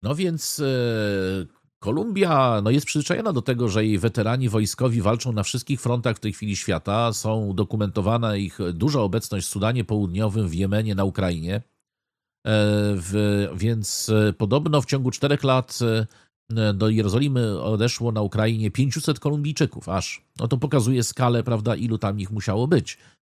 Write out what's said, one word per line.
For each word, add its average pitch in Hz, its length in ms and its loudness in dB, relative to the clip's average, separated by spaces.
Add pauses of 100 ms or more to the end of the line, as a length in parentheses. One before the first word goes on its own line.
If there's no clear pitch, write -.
No 120 120 -2
więc, 170 440 -4
e, 107 840 0 (340)
Kolumbia, 147 840 2
no, 107 60 2
jest 139 160 2
przyzwyczajona 180 480 -2
do 127 80 0
tego, 120 280 0
że 107 160 2
jej 107 140 2
weterani 113 500 0
wojskowi 113 520 0
walczą 113 300 0
na 104 120 0
wszystkich 127 380 -4
frontach 120 360 0
w - 20 -18
tej 104 140 -4
chwili 104 220 -4
świata. 104 580 0
Są 110 320 -2
udokumentowana 104 880 0
ich 98 240 -4 (140)
duża 123 280 0
obecność 101 460 -2
w - 20 -8
Sudanie 113 340 -2
Południowym, 104 640 0
w 80 60 -4
Jemenie, 101 420 0
na 98 80 0
Ukrainie. 90 520 -2
E, 110 60 -4 (1300)
w, 101 600 0
więc, 110 540 -2
e, 107 240 4
podobno 147 480 2
w 123 40 -4
ciągu 131 260 0
czterech 143 320 0
lat, 131 360 0 (760)
e, 107 160 2
do 104 160 2
Jerozolimy 110 720 2
odeszło 110 500 0
na 107 100 0
Ukrainie 110 500 0
pięciuset 143 480 0
Kolumbijczyków 147 680 -2
aż. - 360 -4 (140)
No 120 80 -2
to 127 100 0
pokazuje 123 460 2
skalę, 120 400 0
prawda, 117 320 0
ilu 113 220 -2
tam 101 220 -2
ich 95 120 -6
musiało 110 360 -2
być. 151 300 0 (240)